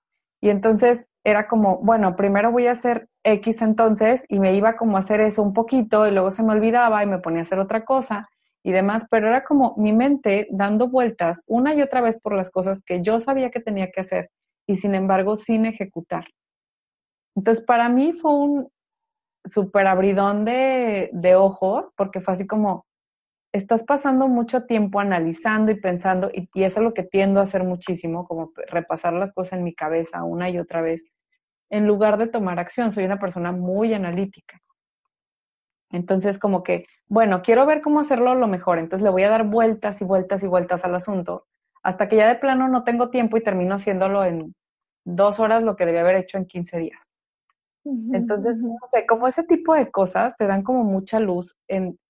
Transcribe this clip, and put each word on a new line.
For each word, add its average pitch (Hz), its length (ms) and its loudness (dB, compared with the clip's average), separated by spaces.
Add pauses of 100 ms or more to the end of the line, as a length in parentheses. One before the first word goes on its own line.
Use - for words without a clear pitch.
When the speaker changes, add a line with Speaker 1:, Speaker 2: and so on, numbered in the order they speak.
(420)
Speaker 1:
Y 202 80 2
entonces 220 580 2 (160)
era 208 240 2
como, 208 320 2
"Bueno, 202 360 2
primero 202 360 2
voy 240 160 2
a 240 60 2
hacer 240 360 -4 (140)
X 214 380 0
entonces", 220 680 2
y 196 100 0
me 190 160 4
iba 220 220 2
como 220 200 0
a 190 40 0
hacer 208 200 0
eso 214 220 2
un 202 100 0
poquito, 220 540 2
y 202 40 2
luego 190 200 2
se 226 120 -4
me 220 100 2
olvidaba 220 500 2
y 208 40 -2
me 190 120 -2
ponía 165 220 -4
a - 20 -4
hacer 185 160 -4
otra 220 260 -4
cosa 240 440 -4 (340)
y - 100 -4
demás, 202 380 0
pero 220 180 2
era 262 140 2
como 269 340 2
mi 214 160 2
mente 220 580 2
dando 208 380 0
vueltas 233 580 0
una 254 280 0
y 294 60 2
otra 269 200 0
vez 226 200 0
por 208 140 -6
las 185 160 -4
cosas 190 340 -4
que 180 160 -4
yo 220 200 0
sabía 254 300 -2
que 240 100 -6
tenía 190 300 -4
que 190 100 -6
hacer 185 280 -6 (380)
y 196 100 0
sin 196 180 -2
embargo 190 420 0
sin 220 280 0
ejecutar. 180 600 -8 (1080)
Entonces, 226 280 0
para 233 260 2
mí 269 240 2
fue 320 220 0
un 285 340 0 (760)
súper 196 420 0
abridón 196 580 2
de, 247 680 -2
de 180 220 4
ojos, 190 640 2
porque 196 240 -4
fue 185 140 -2
así 190 120 -6
como, 208 380 -2 (680)
estás 214 300 -2
pasando 269 460 2
mucho 247 360 0
tiempo 208 340 0
analizando 202 720 0
y 214 100 -2
pensando, 185 520 -2
y, 175 200 -10
y 190 100 0
eso 190 180 0
es 226 40 2
lo 226 80 -2
que 196 100 -4
tiendo 196 380 2
a - 20 4
hacer 190 200 -2
muchísimo, 175 640 -6
como 165 240 -8 (160)
repasar 170 460 -4
las 196 200 -4
cosas 185 260 -6
en 180 60 -4
mi 170 100 -6
cabeza 165 480 -4
una 170 260 -4
y 175 100 -4
otra 170 220 -6
vez, 165 240 -4 (640)
en 208 160 0
lugar 208 300 4
de 226 100 0
tomar 190 320 -4
acción. 214 340 -4
Soy 202 120 -2
una 196 140 -2
persona 180 340 -6
muy 190 400 -2
analítica. 190 640 -6 (1300)
Entonces, 196 480 -2
como 185 240 0
que, 175 220 -4 (220)
"Bueno, 202 340 2
quiero 233 240 4
ver 302 160 2
cómo 302 180 2
hacerlo 254 360 2
lo 247 120 2
mejor, 180 320 0
entonces 170 240 -4
le 208 80 4
voy 185 120 2
a 202 60 4
dar 220 180 2
vueltas 214 540 0
y 202 40 -6
vueltas 190 380 0
y 196 40 -2
vueltas 180 380 0
al 180 100 -2
asunto, 180 500 -6 (380)
hasta 190 260 -2
que 220 80 2
ya 214 100 6
de 240 80 4
plano 262 320 0
no 254 160 0
tengo 240 260 0
tiempo 226 280 0
y 220 60 -2
termino 190 320 0
haciéndolo 196 500 0
en 165 300 -6 (500)
dos 202 340 2
horas 226 240 2
lo 214 120 0
que 180 100 -2
debía 170 160 0
haber 180 160 4
hecho 185 200 -6
en 190 100 -4
quince 175 320 -10
días". 160 200 -10 (840)
Speaker 2:
Ujú, 240 260 -6
Speaker 1:
Entonces, 233 480 -2
Speaker 2:
ujú. 233 220 -8
Speaker 1:
no 247 60 -20
sé, 226 200 0
como 233 200 0
ese 294 160 -2
tipo 330 300 0
de 294 180 2
cosas 196 460 -2
te 214 100 -2
dan 196 160 0
como 247 200 0
mucha 190 360 -2
luz 180 380 -4 (100)
en, 190 300 -6 (120)